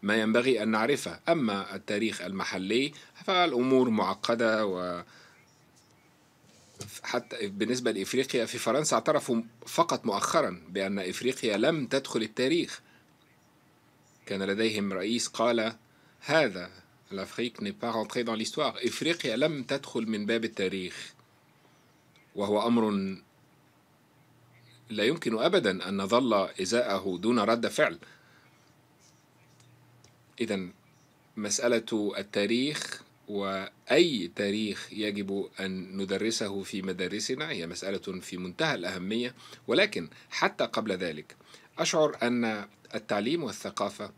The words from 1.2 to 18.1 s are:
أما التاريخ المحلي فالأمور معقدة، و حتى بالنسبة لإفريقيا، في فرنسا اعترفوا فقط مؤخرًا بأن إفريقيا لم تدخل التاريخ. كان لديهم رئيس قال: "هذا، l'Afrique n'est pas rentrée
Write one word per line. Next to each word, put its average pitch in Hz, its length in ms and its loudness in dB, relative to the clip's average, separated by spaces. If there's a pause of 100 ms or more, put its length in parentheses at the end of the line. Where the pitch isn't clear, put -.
أما 104 460 0
التاريخ 104 460 -2
المحلي 98 720 -2 (320)
فالأمور 131 640 4
معقدة، 110 760 2
و 90 380 -4 (2000)
حتى 107 440 -4
بالنسبة 113 440 0
لإفريقيا، 117 540 0
في 120 120 -6
فرنسا 135 380 2
اعترفوا 123 460 2 (260)
فقط - 380 2
مؤخرًا 101 640 0
بأن 98 300 0
إفريقيا 107 580 0
لم 139 300 2
تدخل 135 340 0
التاريخ. 131 600 0 (1400)
كان 98 180 -2
لديهم 101 500 0
رئيس 107 340 -2
قال: 113 480 2 (460)
"هذا، 107 480 0 (420)
l'Afrique 101 500 -6
n'est 104 220 -6
pas 117 80 -2
rentrée 113 320 -2